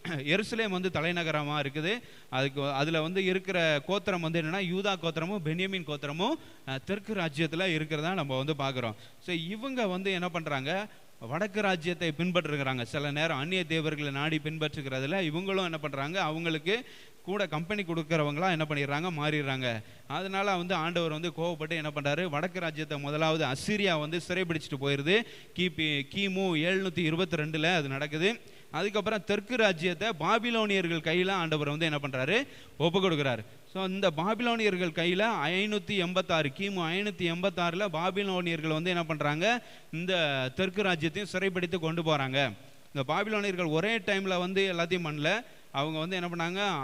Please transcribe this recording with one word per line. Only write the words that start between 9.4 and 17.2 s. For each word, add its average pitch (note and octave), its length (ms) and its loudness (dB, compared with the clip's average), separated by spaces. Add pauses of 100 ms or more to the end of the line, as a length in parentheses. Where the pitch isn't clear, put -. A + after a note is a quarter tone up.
வந்து F#3+ 260 0
என்ன F3+ 160 0
பண்றாங்க? D#3+ 580 -2 (340)
வடக்கு F#3+ 400 -2
ராஜ்யத்தை F3 580 2
பின்பற்றுகிறாங்க. D3+ 640 2
சில C#3+ 280 -2
நேரம் D3+ 280 0
அந்நிய F3+ 260 0
தேவர்களை D3+ 480 -2
நாடி D3+ 320 0
பின்பற்றுகிறதுல D3+ 760 -2
இவங்களும் F#3+ 440 0
என்ன E3 140 -2
பண்றாங்க? D3 440 -2
அவங்களுக்கு E3 640 0 (360)